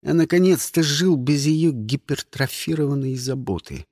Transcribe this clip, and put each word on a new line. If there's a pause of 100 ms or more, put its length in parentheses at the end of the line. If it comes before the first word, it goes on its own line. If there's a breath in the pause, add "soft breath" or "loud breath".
Я
наконец-то
жил
без
ее
гипертрофированной
заботы.